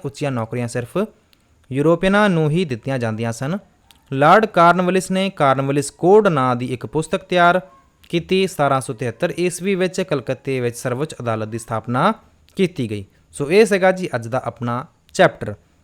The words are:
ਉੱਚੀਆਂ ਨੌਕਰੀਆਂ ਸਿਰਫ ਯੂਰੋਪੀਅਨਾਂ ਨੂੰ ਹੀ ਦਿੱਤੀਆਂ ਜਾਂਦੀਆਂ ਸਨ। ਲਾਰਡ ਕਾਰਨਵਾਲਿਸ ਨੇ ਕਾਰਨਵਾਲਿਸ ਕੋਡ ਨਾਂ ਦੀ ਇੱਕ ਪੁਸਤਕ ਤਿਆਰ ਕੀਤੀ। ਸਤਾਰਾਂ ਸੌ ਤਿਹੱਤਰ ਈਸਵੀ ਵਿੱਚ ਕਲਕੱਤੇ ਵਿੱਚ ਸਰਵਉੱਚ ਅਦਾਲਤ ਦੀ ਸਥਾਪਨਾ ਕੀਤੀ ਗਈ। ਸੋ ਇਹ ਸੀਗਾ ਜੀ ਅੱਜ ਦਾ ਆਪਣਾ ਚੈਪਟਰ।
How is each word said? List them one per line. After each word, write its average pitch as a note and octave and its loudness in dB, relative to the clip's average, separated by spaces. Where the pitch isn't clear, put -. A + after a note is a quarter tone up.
ਉੱਚੀਆਂ C#3+ -6
ਨੌਕਰੀਆਂ A#2+ -4
ਸਿਰਫ A#2+ -6
ਯੂਰੋਪੀਅਨਾਂ F3+ 2
ਨੂੰ D#3+ 2
ਹੀ F3 0
ਦਿੱਤੀਆਂ C3+ -6
ਜਾਂਦੀਆਂ A#2 -4
ਸਨ। C#3 -6
ਲਾਰਡ E3 6
ਕਾਰਨਵਾਲਿਸ F3+ 2
ਨੇ F#3+ 0
ਕਾਰਨਵਾਲਿਸ C#3 0
ਕੋਡ G#3 4
ਨਾਂ B2+ 2
ਦੀ B2 -6
ਇੱਕ B2 -8
ਪੁਸਤਕ D#3 -4
ਤਿਆਰ F3 2
ਕੀਤੀ। F#3 0
ਸਤਾਰਾਂ C#3 0
ਸੌ C3+ -10
ਤਿਹੱਤਰ D#3 -4
ਈਸਵੀ F3+ -2
ਵਿੱਚ F#3 -2
ਕਲਕੱਤੇ C3+ -4
ਵਿੱਚ A#2+ -4
ਸਰਵਉੱਚ C3 -6
ਅਦਾਲਤ A2 -4
ਦੀ A2+ -8
ਸਥਾਪਨਾ B2 -2
ਕੀਤੀ E3+ -2
ਗਈ। G#2 -8
ਸੋ C#3+ -6
ਇਹ G#3 6
ਸੀਗਾ F#3+ 2
ਜੀ F3+ -4
ਅੱਜ A#2 -6
ਦਾ B2 -4
ਆਪਣਾ A#2+ -6
ਚੈਪਟਰ। A#2+ 0